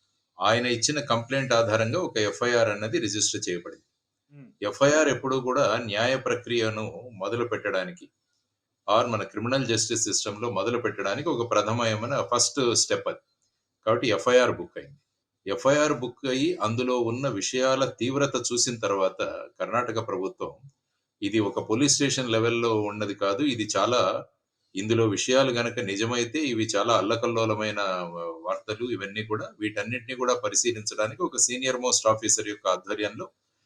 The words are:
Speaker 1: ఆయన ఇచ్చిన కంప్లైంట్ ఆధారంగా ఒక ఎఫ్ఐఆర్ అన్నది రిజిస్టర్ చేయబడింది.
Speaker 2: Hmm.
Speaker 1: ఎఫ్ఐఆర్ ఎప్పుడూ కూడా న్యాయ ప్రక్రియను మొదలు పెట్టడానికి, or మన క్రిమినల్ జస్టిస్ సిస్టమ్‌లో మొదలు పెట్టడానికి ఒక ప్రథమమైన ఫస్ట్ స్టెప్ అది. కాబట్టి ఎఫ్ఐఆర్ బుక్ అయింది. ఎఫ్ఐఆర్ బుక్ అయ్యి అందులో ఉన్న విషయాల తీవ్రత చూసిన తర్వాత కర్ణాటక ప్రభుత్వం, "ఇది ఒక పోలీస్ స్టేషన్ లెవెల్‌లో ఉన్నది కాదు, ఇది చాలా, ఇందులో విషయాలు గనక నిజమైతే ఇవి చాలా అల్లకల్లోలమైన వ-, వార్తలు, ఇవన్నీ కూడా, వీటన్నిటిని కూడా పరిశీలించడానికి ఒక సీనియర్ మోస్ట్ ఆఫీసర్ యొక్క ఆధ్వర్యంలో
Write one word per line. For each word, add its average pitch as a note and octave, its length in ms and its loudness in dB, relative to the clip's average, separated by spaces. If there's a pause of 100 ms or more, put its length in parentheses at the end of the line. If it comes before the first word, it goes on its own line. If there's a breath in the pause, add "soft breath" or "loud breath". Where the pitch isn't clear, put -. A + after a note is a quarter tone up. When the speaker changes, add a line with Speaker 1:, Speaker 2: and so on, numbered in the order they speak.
(380)
Speaker 1:
ఆయన A2+ 280 2
ఇచ్చిన B2 340 0
కంప్లైంట్ B2 520 0
ఆధారంగా A2+ 480 2
ఒక - 180 -2
ఎఫ్ఐఆర్ A2+ 500 2
అన్నది G#2+ 300 -2
రిజిస్టర్ G#2 500 -2
చేయబడింది. F2 400 -6 (400)
Speaker 2:
Hmm. C#3+ 200 -20 (140)
Speaker 1:
ఎఫ్ఐఆర్ D3 460 4
ఎప్పుడూ C3 320 0
కూడా B2 360 2
న్యాయ A#2+ 400 0
ప్రక్రియను A#2 680 0 (280)
మొదలు G#2+ 320 -2
పెట్టడానికి, F#2+ 600 -4 (840)
or A2+ 180 6
మన A2 160 0
క్రిమినల్ A#2+ 440 -2
జస్టిస్ A2+ 380 0
సిస్టమ్‌లో G#2 460 -2
మొదలు A#2 280 0
పెట్టడానికి G2+ 500 -2
ఒక A#2 220 -2
ప్రథమమైన A2 720 0
ఫస్ట్ A#2+ 540 2
స్టెప్ - 320 0
అది. - 140 -6 (640)
కాబట్టి A#2 220 2
ఎఫ్ఐఆర్ A#2 480 4
బుక్ F2 220 -12
అయింది. - 200 -16 (480)
ఎఫ్ఐఆర్ D3 460 4
బుక్ B2 340 -8
అయ్యి C3+ 300 0
అందులో B2 420 0
ఉన్న A#2+ 300 -2
విషయాల C3 560 0
తీవ్రత C3+ 520 0
చూసిన A#2+ 400 -2
తర్వాత G2 460 0 (320)
కర్ణాటక A2 520 -2
ప్రభుత్వం, F#2 460 -6 (720)
"ఇది G2+ 160 0
ఒక G#2 320 0
పోలీస్ C3+ 240 2
స్టేషన్ C3 380 0
లెవెల్‌లో A2+ 500 2
ఉన్నది G#2 320 -4
కాదు, G2+ 280 0
ఇది A2+ 340 -2
చాలా, A2 240 2 (720)
ఇందులో A2 320 2
విషయాలు B2+ 460 2
గనక A#2+ 280 -2
నిజమైతే A#2 580 -2
ఇవి A#2+ 260 0
చాలా A2 320 2
అల్లకల్లోలమైన G#2+ 840 0 (260)
వ-, E2+ 360 -8
వార్తలు, G#2+ 480 -6
ఇవన్నీ G2+ 340 -6
కూడా, G#2+ 240 -4 (100)
వీటన్నిటిని G#2+ 560 -6
కూడా B2 200 2
పరిశీలించడానికి A2 880 -2
ఒక D#3 140 -4
సీనియర్ B2 440 0
మోస్ట్ B2 260 0
ఆఫీసర్ G#2+ 420 2
యొక్క G#2 200 -4
ఆధ్వర్యంలో G#2 580 -2 (400)